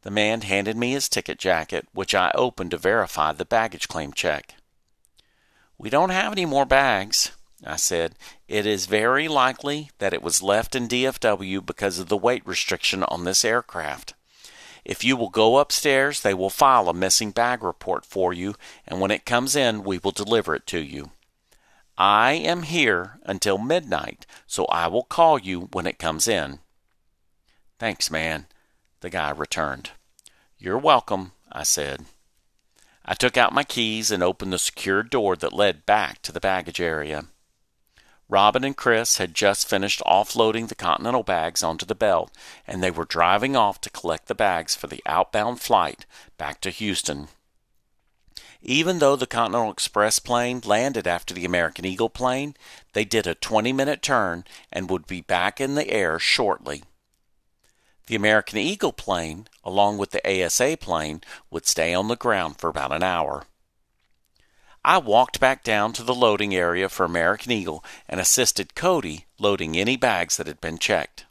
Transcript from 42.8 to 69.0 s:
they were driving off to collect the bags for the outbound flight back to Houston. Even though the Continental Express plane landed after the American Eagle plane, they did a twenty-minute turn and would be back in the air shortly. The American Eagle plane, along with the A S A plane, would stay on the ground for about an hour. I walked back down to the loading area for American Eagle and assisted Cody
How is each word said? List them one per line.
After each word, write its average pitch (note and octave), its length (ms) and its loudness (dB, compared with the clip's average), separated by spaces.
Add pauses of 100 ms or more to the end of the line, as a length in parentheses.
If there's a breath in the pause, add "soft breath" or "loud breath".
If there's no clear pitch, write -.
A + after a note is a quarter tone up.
they F#2 80 0
were D#2+ 160 -6
driving G2+ 500 2
off G#2 260 2
to - 100 -12
collect - 360 -6
the A#2 60 -4
bags F2+ 400 0
for - 140 -8
the D2+ 180 -12
outbound G#2+ 560 0
flight F2+ 460 0 (300 loud breath)
back D2 240 -8
to F#2 100 -4
Houston. D#2 560 -4 (1400 loud breath)
Even D#3+ 340 2
though C#3 180 6
the B2+ 100 -2
Continental A#2 440 0
Express - 480 0
plane B2 440 0
landed A2+ 420 0
after F2 280 -2
the F2 100 -6
American F2 400 0
Eagle F#2+ 260 0
plane, C3 460 -2 (380 loud breath)
they A2 100 0
did G#2 240 0
a E2 80 -2
twenty-minute C3 680 0
turn F#2+ 440 0 (260 loud breath)
and F#2 180 -6
would F2+ 160 -2
be F#2 140 -8
back F2+ 400 -2
in C3+ 160 -2
the D3 140 -2
air F2 280 0
shortly. D2 680 -2 (1200)
The A#2 80 -4
American G#2+ 420 2
Eagle D#3 360 0
plane, E2+ 540 -4 (180)
along G2+ 320 2
with G2+ 140 -4
the - 160 -4
A F#2+ 140 2
S F2 200 0
A D3+ 160 0
plane, D#2 440 -4 (300 loud breath)
would E2 140 -6
stay E2+ 280 0
on F#2+ 140 0
the A#2+ 80 -2
ground F#2+ 420 -2
for E2+ 120 -4
about C#2 240 -4
an E2 100 -2
hour. D#2 420 -2 (1400 soft breath)
I F3 120 6
walked B2 440 4
back C3 220 2
down G#2+ 300 0
to A#2 100 -8
the B2 120 0
loading G#2 400 4
area F2+ 320 0
for F#2 180 -2
American E2+ 460 0
Eagle E2+ 320 -4 (240 loud breath)
and F#2 140 -4
assisted - 540 0
Cody B2+ 500 -2 (140)